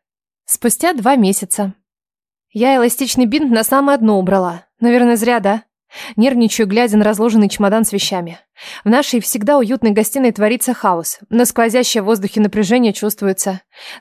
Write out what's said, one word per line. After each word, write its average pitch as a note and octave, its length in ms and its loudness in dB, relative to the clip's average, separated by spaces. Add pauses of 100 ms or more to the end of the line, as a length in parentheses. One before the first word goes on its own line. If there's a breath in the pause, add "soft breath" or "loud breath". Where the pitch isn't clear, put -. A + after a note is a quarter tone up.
(440)
Спустя - 500 -2
два C4 220 2
месяца. G3 600 -2 (720)
Я B3+ 280 0
эластичный B3 500 0
бинт C#4 240 0
на A3 120 2
самое C#4 360 2
дно A3 180 2
убрала. F#3 480 -2 (140)
Наверное, A#3+ 380 2
зря, A#3 220 0
да? G3+ 260 -2 (500 loud breath)
Нервничаю, A#3 500 2
глядя G#3+ 320 2
на G#3 80 4
разложенный G#3+ 420 2
чемодан G#3 380 0
с - 80 -4
вещами. F3 460 -6 (440 loud breath)
В G3+ 60 0
нашей B3 300 0
всегда B3+ 400 0
уютной A3+ 320 0
гостиной A3 400 0
творится A3 420 -2
хаос, F3+ 460 -4 (100)
но A#3+ 160 2
сквозящее A#3 560 0
в F#3+ 60 -4
воздухе G#3+ 340 -2
напряжение G#3+ 500 2
чувствуется. G3 680 -4 (400 loud breath)